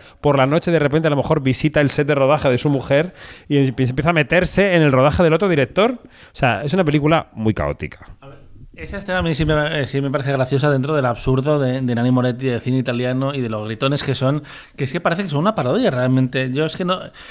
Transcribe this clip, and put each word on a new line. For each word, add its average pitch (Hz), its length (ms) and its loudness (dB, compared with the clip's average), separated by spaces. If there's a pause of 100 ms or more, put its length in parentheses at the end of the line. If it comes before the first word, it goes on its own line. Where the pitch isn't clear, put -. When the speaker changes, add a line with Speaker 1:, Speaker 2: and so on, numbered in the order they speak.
(220)
Speaker 1:
por 143 160 4
la 131 80 4
noche 160 240 0
de 165 80 4
repente 151 300 2
a - 20 2
lo 147 60 2
mejor 147 260 0
visita 135 400 2
el 139 80 2
set 147 160 0
de 147 80 2
rodaje 139 340 2
de 123 80 4
su 147 140 -2
mujer 143 420 0 (380)
y 147 60 2
empi-, 131 300 2
empieza 131 220 -2
a 175 60 4
meterse 180 600 2
en 170 60 4
el 151 100 4
rodaje 135 320 4
del 160 120 4
otro 190 160 0
director. 180 520 0
O - 60 -20 (240)
sea, 117 320 0
es 143 80 -4
una 190 100 2
película 151 520 2
muy 110 180 0
caótica. - 540 -6 (160)
Speaker 2:
A - 60 -20
ver, - 100 -20 (380)
esa 165 200 -12
escena 196 220 -4
a 180 40 0
mí 165 120 0
sí 160 100 0
me, 151 380 0
eh, 120 40 -2
sí 139 140 -4
me 139 100 -2
parece 139 220 -2
graciosa 131 380 0
dentro 135 240 0
del 143 100 0
absurdo 131 560 0
de, 131 220 -2
de 123 120 -2
Nanni 120 160 0
Moretti, 127 360 0
del 120 160 -2
cine 127 160 0
italiano 127 560 -2
y 135 80 -4
de 117 80 -4
los 107 160 -6
gritones 135 360 -2
que 135 120 -4
son, 139 280 -2 (320)
que - 100 -6
es 131 80 -4
que 170 80 -6
parece 170 240 -2
que 190 40 -8
son 143 120 -2
una 208 140 0
parodia 175 360 0
realmente. 131 600 0
Yo 139 140 -2
es 156 140 -6
que 185 80 -4
no, 185 120 -2 (320)